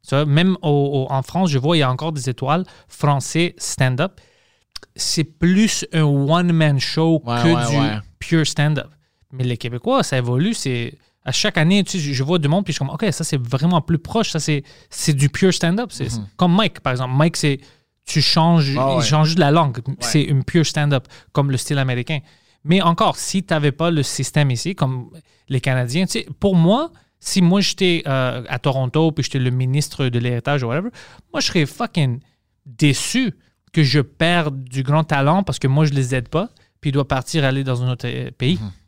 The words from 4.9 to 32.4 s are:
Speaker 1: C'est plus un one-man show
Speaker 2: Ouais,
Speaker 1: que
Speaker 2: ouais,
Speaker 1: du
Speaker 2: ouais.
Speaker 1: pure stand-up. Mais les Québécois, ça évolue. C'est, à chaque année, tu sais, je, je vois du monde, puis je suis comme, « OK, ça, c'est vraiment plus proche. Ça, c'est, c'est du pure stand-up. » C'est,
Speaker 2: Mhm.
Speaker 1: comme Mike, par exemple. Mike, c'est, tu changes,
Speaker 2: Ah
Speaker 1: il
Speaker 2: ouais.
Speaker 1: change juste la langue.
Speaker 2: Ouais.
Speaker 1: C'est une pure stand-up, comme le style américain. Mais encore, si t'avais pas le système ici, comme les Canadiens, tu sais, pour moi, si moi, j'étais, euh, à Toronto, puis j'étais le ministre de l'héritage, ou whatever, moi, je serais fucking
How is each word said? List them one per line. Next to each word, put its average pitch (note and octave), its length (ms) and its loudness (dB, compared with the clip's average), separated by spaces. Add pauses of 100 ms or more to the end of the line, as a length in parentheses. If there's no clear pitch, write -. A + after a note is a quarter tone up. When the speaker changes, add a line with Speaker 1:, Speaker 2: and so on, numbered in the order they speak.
Speaker 1:
C'est - 300 -2
plus F#3 720 2
un D#3+ 80 4
one-man D3+ 760 2
show D#3+ 460 0
Speaker 2:
Ouais, A#2+ 180 -2
Speaker 1:
que E3 120 4
Speaker 2:
ouais, D3+ 160 0
Speaker 1:
du C#3+ 80 0
Speaker 2:
ouais. G#2+ 200 0 (200)
Speaker 1:
pure D#3+ 280 0
stand-up. D3 420 0 (440)
Mais B2+ 120 -6
les B2 140 -2
Québécois, D#3 440 -2
ça D3 140 -2
évolue. B2+ 380 0
C'est, A#2+ 420 -4 (260)
à B2+ 100 -6
chaque - 260 0
année, F3+ 260 4
tu - 80 -8
sais, G3 60 -4
je, C#3+ 160 -4
je C3 80 -2
vois D#3+ 160 0
du C#3+ 100 0
monde, F3+ 160 2
puis E3 80 -6
je - 60 -6
suis C3+ 80 -4
comme, « - 80 -8
OK, - 180 -4
ça, - 120 -6
c'est D#3 120 -4
vraiment C#3 460 0
plus E3+ 160 0
proche. - 320 -2
Ça, D#3+ 100 -4
c'est, D3 220 -2 (260)
c'est - 240 -2
du C#3 160 2
pure F#3 240 2
stand-up. » F#3 400 -2
C'est, A#2+ 180 -6
Speaker 2:
Mhm. A2+ 160 -6 (120)
Speaker 1:
comme F3 160 4
Mike, G#3 260 0
par C3+ 120 -2
exemple. B2+ 220 -4
Mike, D#3+ 220 2
c'est, C#3 240 0 (460)
tu - 160 0
changes, D#3+ 560 4
Speaker 2:
Ah C3+ 160 0
Speaker 1:
il B2+ 60 2
Speaker 2:
ouais. - 40 0
Speaker 1:
change D#3 240 4
juste E3 100 0
la D3 120 4
langue. D3 360 2
Speaker 2:
Ouais. C3+ 140 -6
Speaker 1:
C'est - 220 2
une C3+ 220 0
pure E3 200 2
stand-up, D3 420 0 (260)
comme C#3 180 0
le C3 80 -2
style - 200 -4
américain. C3 420 -2 (440)
Mais E3+ 160 4
encore, E3+ 380 2
si - 240 -4
t'avais D3+ 300 0
pas E3+ 180 -2
le D#3+ 120 0
système C#3 480 0
ici, C#3+ 240 -4
comme C3 360 -4 (400)
les C3 100 -2
Canadiens, C3 460 -2
tu - 140 -8
sais, - 60 -12 (140)
pour F#3+ 160 2
moi, A3 340 2 (300)
si - 220 0
moi, F3+ 180 4
j'étais, F3+ 460 0
euh, B2+ 420 -2
à C3+ 100 -6
Toronto, C#3 540 0
puis D3+ 120 -4
j'étais - 160 -4
le B2+ 100 0
ministre C3 560 -2
de A#2+ 120 0
l'héritage, B2 440 -2
ou A#2+ 60 -4
whatever, D#3+ 200 -4 (440)
moi, D4+ 100 -4
je - 60 0
serais D#3+ 180 0
fucking C#3 540 -2 (440)